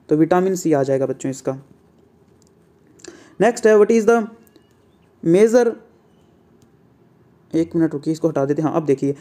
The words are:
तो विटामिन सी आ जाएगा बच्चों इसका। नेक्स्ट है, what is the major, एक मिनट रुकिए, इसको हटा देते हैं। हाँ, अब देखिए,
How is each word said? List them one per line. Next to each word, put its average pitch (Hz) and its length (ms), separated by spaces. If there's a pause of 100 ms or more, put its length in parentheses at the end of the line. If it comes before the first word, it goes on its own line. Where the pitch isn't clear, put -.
तो 151 80
विटामिन 180 380
सी 175 180
आ 139 100
जाएगा 135 240
बच्चों 131 240
इसका। 135 280 (1800)
नेक्स्ट 226 260
है, 214 80
what 208 160
is 226 160
the 233 80 (1080)
major, 220 440 (1900)
एक 165 240
मिनट 160 160
रुकिए, 151 200
इसको 160 160
हटा 147 160
देते 147 180
हैं। 151 60
हाँ, - 80
अब 160 100
देखिए, 139 340